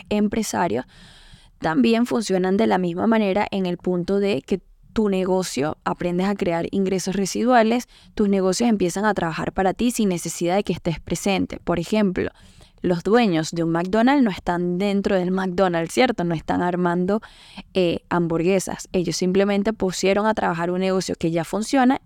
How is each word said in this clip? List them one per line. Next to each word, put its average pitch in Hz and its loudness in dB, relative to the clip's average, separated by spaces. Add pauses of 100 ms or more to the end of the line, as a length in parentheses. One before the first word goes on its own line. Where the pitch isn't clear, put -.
empresarios 208 -2 (720)
también 226 2
funcionan 190 0
de 220 2
la 208 2
misma 180 -2
manera 208 2
en 196 -2
el 175 -4
punto 180 -2
de 202 0
que 190 -4 (320)
tu 214 0
negocio, 185 -2
aprendes 175 -2
a 202 0
crear 170 -2
ingresos 190 -2
residuales, 226 2 (260)
tus 208 2
negocios 196 2
empiezan 196 0
a 208 2
trabajar 165 -4
para 190 0
ti 226 0
sin 220 0
necesidad 170 -2
de 208 2
que 190 -2
estés 160 -4
presente. - -4
Por 175 -2
ejemplo, 185 0 (520)
los 175 0
dueños 185 2
de 170 -2
un 165 0
McDonald's 220 2
no 220 2
están 175 -2
dentro 202 0
del 180 0
McDonald's, 180 0
¿cierto? 247 0
No 170 0
están 180 -2
armando, 180 0 (520)
eh, 175 0
hamburguesas. 175 0
Ellos 175 -2
simplemente 202 0
pusieron 196 0
a 220 2
trabajar 175 -2
un 180 -2
negocio 190 0
que 165 -2
ya 165 0
funciona 254 2